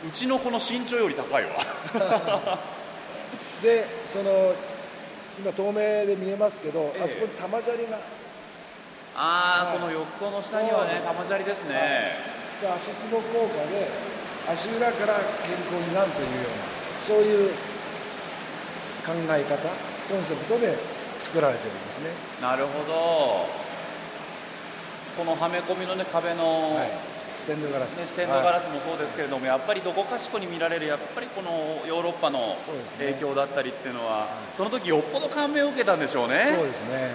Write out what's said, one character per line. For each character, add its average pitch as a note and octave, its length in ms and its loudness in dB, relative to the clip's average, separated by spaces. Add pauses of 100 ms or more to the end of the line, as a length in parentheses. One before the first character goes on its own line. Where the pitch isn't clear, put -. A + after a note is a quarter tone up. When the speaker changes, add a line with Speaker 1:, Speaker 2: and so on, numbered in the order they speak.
Speaker 1:
う D#3 40 -6
ち B3 160 0
の C4 120 4
こ A#3+ 120 0
の A#3 60 0
身 A#3 280 0
長 A#3+ 120 0
よ A3 100 4
り C#3 80 0
高 B2+ 240 2
い G2+ 40 2
わ。 F#2 80 -2 (420)
Speaker 2:
<laughs> G3+ 680 2 (1000)
で、 A3+ 240 6 (220)
そ G3+ 160 -2
の、 F#3+ 300 6 (880)
今 G3 120 -2
透 G3 200 0
明 G#3 340 4
で G3+ 120 4
見 F#3+ 140 -2
え G3 40 0
ま G#3 140 4
す - 120 -4
け D3+ 80 -2
ど、 D3+ 260 0
Speaker 1:
え F#3+ 60 -4
え。 - 20 2
Speaker 2:
あ E3+ 40 0
そ C3 100 -2
こ G#3+ 80 0
に G#3 40 -4
玉 G3+ 320 -2
砂 A#3 140 0
利 A#3 120 -2
が、 A3 100 -4 (1160)
Speaker 1:
あ F3+ 520 4
ー、 E3+ 60 2
Speaker 2:
は - 20 2
い。 F3+ 40 0
Speaker 1:
こ F3 60 0
の E3 60 -2
浴 D#3+ 200 -4
槽 G3+ 200 -4
の G3+ 100 -2
下 G#3+ 200 -2
に A3 100 4
は F#3 140 4
ね、 E3+ 40 0
Speaker 2:
そ - 20 0
う F3 40 2
で F3 60 -2
す。 F3 60 -2
Speaker 1:
玉 F3 180 -2
砂 G3 120 0
利 G3 60 0
で G3+ 100 0
す G3 120 -4
ね。 C#3+ 100 -2
Speaker 2:
は C#3 60 4
い。 C#3+ 40 4 (760)
で、 F#3 140 0
足 F3 200 -4
つ A3 160 -6
ぼ A3+ 60 2
効 A3+ 320 2
果 G#3 200 0
で G3 180 0 (640)
足 E3+ 200 0
裏 A#3 220 4
か G#3 140 0
ら G#3+ 80 4 (320)
健 F3 80 -2 (160)
康 F3 60 -2
に E3+ 180 0
な G3 100 4
る E3+ 80 2
と C#3+ 100 -2
い C3+ 40 0
う - 20 -2 (160)
よ A#2+ 60 -2
う A2+ 80 -4
な、 - 420 -6
そ G#3+ 140 2
う G#3+ 40 8
い G#3 320 8
う - 40 0 (1500)
考 D#3+ 100 -4
え D#3+ 300 4
方、 D3 260 2 (400)
コ G3 80 0
ン F3+ 60 0
セ D#3 120 0
プ - 100 -4
ト A#3 140 4
で G3 160 4 (420)
作 E3 240 2
ら C#3 100 6
れ A#2 60 0
て A2 80 -6
る G#2+ 60 -4
ん - 20 -8
で F#2+ 60 -8 (120)
す C#3+ 100 -8
ね。 D#3+ 80 -4 (320)
Speaker 1:
な B2+ 140 2
る C3+ 100 2
ほ C#3+ 220 -2
ど。 D3+ 580 4 (1700)
こ E3+ 60 -2
の E3 160 2
は E3 100 2
め F3 100 0
込 F3+ 160 0
み F#3 100 -4
の F#3 100 -2
ね、 F#3+ 160 -2
壁 E3+ 220 2
の、 D#3+ 420 2
Speaker 2:
は D#3 100 2
い。 - 40 0 (460)
ス - 120 -6
テ D3+ 80 0
ン D3+ 80 -4
ド D3 60 -2
ガ C#3 100 0
ラ B2+ 80 0
ス。 - 120 -6
Speaker 1:
ね、 E3+ 60 -4
ス E3+ 80 -8
テ F3 120 0
ン - 20 -2
ド C3+ 80 2
ガ D3+ 160 6
ラ F3 100 4
ス E3+ 80 -4
も D3 100 -4
そ D#3+ 140 -4
う D#3 40 -4
で D3 100 -2
す - 80 -6
け D#3+ 80 -2
れ C#3 40 -2
ど C3+ 100 -2
も、 B2 100 -2
Speaker 2:
は C3 80 6
い。 - 20 2
Speaker 1:
や - 0 -
っ C3 80 -2
ぱ G#3 80 2
り F#3+ 80 0
ど F3 100 -2
こ G3 120 2
か A#3 160 -2
し - 100 -6
こ A3 100 -2
に F#3+ 80 -4
見 E3+ 120 -6
ら E3 100 2
れ E3 100 0
る、 D#3 80 -2
や D3 80 2
っ C#3 40 -6 (140)
ぱ - 80 -4
り B3 60 -8
こ G3 140 -6
の F3 100 -4 (360)
ヨ E3 120 0
ー - 40 0
ロ E3+ 80 2
ッ - 20 -4
パ D#3 160 2
の A#2 260 0 (100)
Speaker 2:
そ D#3+ 60 -6
う D3+ 40 -4
で B2+ 120 -4
す - 120 -10
ね。 C#3 80 0
Speaker 1:
影 C3+ 140 0
響 C#3 140 0
だ C#3 100 4
っ - 20 -8
た C#3 140 0
り B2+ 100 -2
っ - 20 -8
て - 140 -8
い B2+ 40 -4
う - 40 -6
の A#2 100 -4
は、 A2+ 60 0 (100)
Speaker 2:
は G#2+ 40 0
い。 - 300 -8
Speaker 1:
そ F#3 80 0
の G#3+ 60 0
時 G3+ 200 -2
よ D#3 100 8
っ - 20 4 (100)
ぽ C#4 80 0
ど D4+ 80 -2
感 D4 240 0
銘 D4 120 4
を C#4+ 60 4
受 C#4 80 -2
け A#3+ 60 2
た F#3+ 120 6
ん D#3 40 -2
で C#3 80 0
し - 80 -2
ょ B2 100 4
う - 20 -2
ね。 G3 280 4
Speaker 2:
そ E3+ 60 4
う D3+ 40 4
で B2+ 80 -2
す G#2+ 140 -6
ね。 C3 280 -2